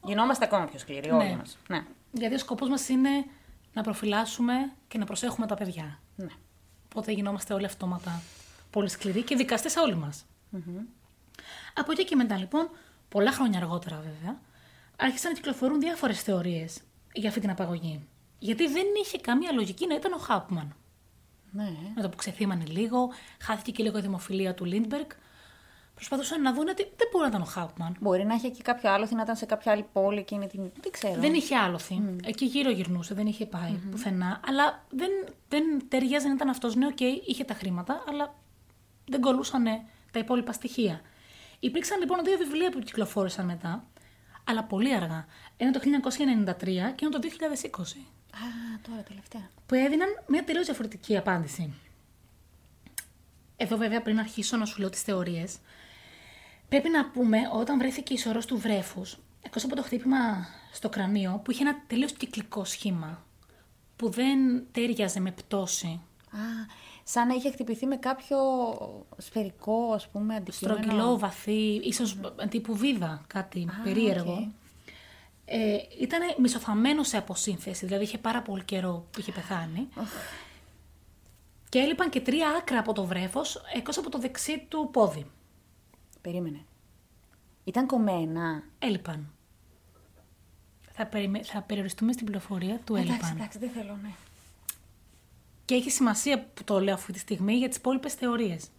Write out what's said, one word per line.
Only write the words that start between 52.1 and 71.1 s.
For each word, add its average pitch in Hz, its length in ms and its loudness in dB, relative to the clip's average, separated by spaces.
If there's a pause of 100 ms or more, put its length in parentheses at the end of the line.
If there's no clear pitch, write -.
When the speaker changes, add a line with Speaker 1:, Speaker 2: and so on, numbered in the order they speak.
Speaker 2:
Εδώ 226 200 0
βέβαια, 220 260 2
πριν 220 160 2
αρχίσω 220 380 -2
να 220 80 2
σου 208 160 -6
λέω 190 100 0
τις - 120 -6
θεωρίες, 175 540 -2 (1120)
πρέπει 285 200 4
να 311 220 4
πούμε, 226 280 4 (140)
όταν 240 260 2
βρέθηκε 262 360 0
η 240 40 0
σωρός 226 280 -2
του 254 120 -2
βρέφους, 190 600 -2 (240)
εκτός - 220 -6
από 262 120 -2
το 269 60 -2
χτύπημα 240 640 2 (260)
στο - 160 -6
κρανίο, 202 560 2
που 254 60 -4
είχε 247 120 0
ένα 285 240 2
τελείως 277 260 0
κυκλικό 214 520 -6
σχήμα, 170 600 -4 (720)
που 233 140 0
δεν 254 640 4
τέριαζε 220 480 0
με 185 100 0
πτώση. 180 720 -4 (320)
Speaker 1:
Α, 208 60 -10 (680)
σαν 240 240 4
να 247 60 4
είχε 254 160 2
χτυπηθεί 240 360 -4
με 269 100 0
κάποιο 262 420 0 (800)
σφαιρικό, 220 800 -2
ας - 140 -4
πούμε, 214 260 -2
αντικείμενο. 208 440 -2
Speaker 2:
Στρογγυλό, 220 400 4